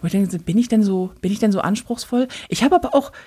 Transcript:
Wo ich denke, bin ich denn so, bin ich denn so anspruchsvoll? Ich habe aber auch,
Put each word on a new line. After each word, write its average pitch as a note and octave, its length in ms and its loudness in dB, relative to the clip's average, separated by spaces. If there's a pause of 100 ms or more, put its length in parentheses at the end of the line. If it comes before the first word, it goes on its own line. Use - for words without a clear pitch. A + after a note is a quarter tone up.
Wo E3+ 60 -6
ich E3 60 -4
denke, G3 260 0
bin E3 200 -2
ich A#3+ 100 2
denn A3 160 2
so, F#3 260 -2 (100)
bin F#3 120 -2
ich G#3 80 -4
denn G#3+ 120 2
so F#3+ 80 0
anspruchsvoll? A#3+ 680 -2 (200)
Ich - 140 -2
habe D4 140 4
aber C4 180 0
auch, C#4 180 2 (140)